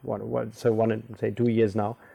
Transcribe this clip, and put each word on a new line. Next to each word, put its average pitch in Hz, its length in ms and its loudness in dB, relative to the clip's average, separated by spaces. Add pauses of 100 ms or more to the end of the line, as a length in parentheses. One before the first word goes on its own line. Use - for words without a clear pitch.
one, 113 300 -6
one, 117 220 -4
so - 180 0
one 113 200 2
and, 110 120 -4 (160)
say, 110 100 -2
two 120 220 0
years 110 240 4
now, 107 220 -2 (180)